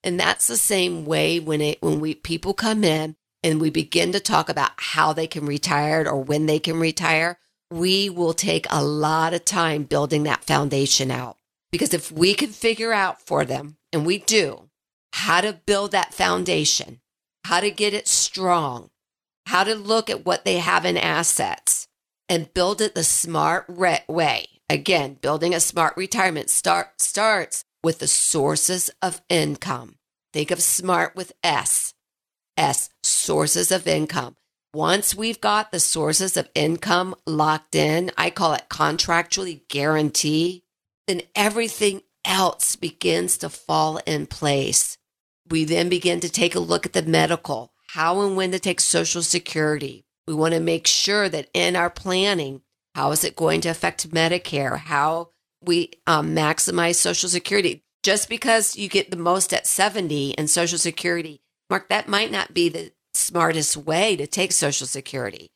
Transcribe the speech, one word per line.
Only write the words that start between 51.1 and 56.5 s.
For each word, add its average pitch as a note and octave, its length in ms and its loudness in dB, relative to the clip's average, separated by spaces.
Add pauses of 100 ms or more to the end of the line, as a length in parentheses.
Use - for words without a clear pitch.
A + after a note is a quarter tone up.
that D#3 240 -6
in F3 240 2
our F3 120 2
planning, F#3 720 -2 (320)
how C#3 180 0
is D3+ 120 0
it - 140 -4
going E3 240 2
to E3+ 80 -2
affect E3 400 -4
Medicare? D#3+ 680 0
How D#3 520 -2 (340)
we, E3+ 280 0 (140)
um, D#3 300 0
maximize E3+ 600 0